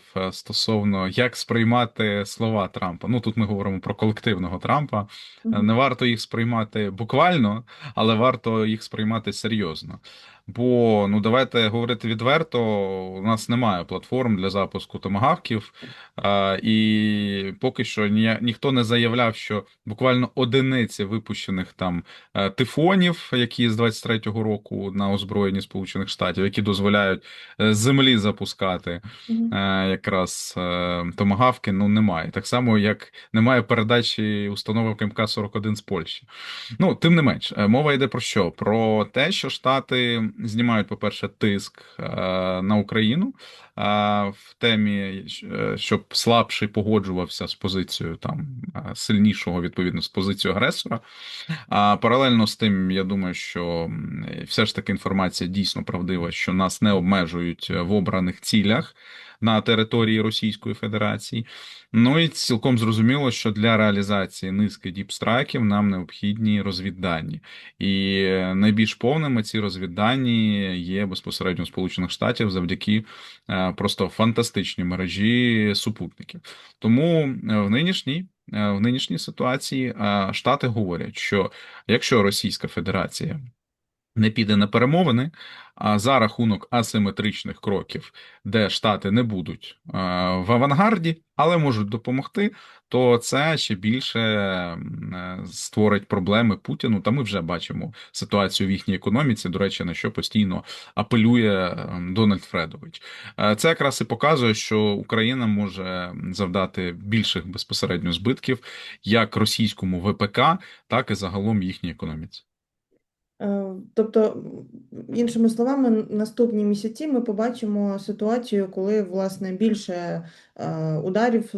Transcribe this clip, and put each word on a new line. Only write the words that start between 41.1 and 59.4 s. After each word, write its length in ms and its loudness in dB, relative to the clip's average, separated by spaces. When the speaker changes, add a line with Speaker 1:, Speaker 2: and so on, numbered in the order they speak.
Speaker 1:
тиск, 560 -2
е, 40 -8
на 140 2
Україну, 580 2
е, 40 -6
в 280 -16
темі, 680 0
е, 340 -4
щоб 320 -2
слабший 580 0
погоджувався 800 -2
з 80 -8
позицією 600 -4
там, 320 -6
е, 60 -10
сильнішого, 640 2
відповідно, 400 -2
з 60 -6
позицією 500 -2
агресора. 420 -2
А 280 4
паралельно 500 4
з 80 -4
тим, 360 2
я 120 0
думаю, 300 -2
що, 520 -4
м, 400 -8
все 180 2
ж 100 -4
таки 160 -4
інформація 580 -2
дійсно 340 -2
правдива, 480 -4
що 220 -4
нас 280 0
не 100 4
обмежують, 800 0
е, 100 -2
в 120 -2
обраних 480 0
цілях 540 2